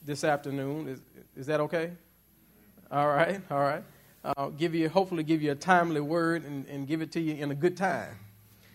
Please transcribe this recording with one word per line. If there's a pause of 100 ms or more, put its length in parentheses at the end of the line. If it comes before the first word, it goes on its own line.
this
afternoon.
Is, (360)
is
that
okay? (1000)
All
right, (120)
all
right. (520)
I'll
give
you,
hopefully
give
you
a
timely
word
and,
and
give
it
to
you
in
a
good
time. (560)